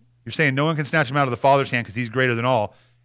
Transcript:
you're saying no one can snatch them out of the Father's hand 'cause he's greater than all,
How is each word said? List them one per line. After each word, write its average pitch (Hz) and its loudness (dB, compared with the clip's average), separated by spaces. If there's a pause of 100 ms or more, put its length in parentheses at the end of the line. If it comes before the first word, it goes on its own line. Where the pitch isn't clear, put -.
(260)
you're 117 -12
saying 143 0
no 143 0
one 160 0
can 151 -4
snatch 143 0
them 135 -8
out 139 2
of 120 -4
the 120 -2
Father's 139 4
hand 117 -2
'cause 98 -18
he's 120 -4
greater 123 0
than 117 -2
all, 120 0 (300)